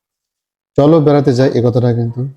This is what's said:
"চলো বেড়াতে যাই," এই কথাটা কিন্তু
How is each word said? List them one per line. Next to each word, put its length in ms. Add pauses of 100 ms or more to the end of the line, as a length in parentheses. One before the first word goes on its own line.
(760)
"চলো 240
বেড়াতে 320
যাই," 160
এই 160
কথাটা 280
কিন্তু 280 (160)